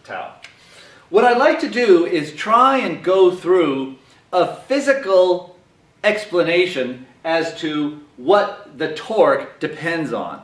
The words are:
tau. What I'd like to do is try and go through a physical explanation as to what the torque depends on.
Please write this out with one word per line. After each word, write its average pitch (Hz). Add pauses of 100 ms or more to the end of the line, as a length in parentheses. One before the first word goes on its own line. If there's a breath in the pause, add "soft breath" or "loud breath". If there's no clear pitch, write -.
tau. 95 (760 soft breath)
What 214
I'd 240
like 302
to 285
do 208
is 165
try 247
and 190
go 185
through 147 (340 soft breath)
a 185
physical 190 (480)
explanation 175 (180)
as 160
to 151 (160)
what 160
the 156
torque 160
depends 156
on. 87